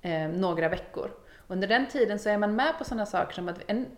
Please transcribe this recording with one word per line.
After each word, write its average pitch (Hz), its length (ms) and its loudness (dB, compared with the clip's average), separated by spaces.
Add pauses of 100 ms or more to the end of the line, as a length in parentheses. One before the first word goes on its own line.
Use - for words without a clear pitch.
eh, 160 260 0
några 170 400 2
veckor. - 420 -4 (380)
Under 185 200 -2
den 254 200 4
tiden 208 300 2
så 214 100 -2
är 208 100 4
man 208 180 2
med 311 220 2
på 269 60 -6
såna 220 220 -2
saker - 280 0
som 180 140 -4
att 170 180 -6
en 233 200 0 (100)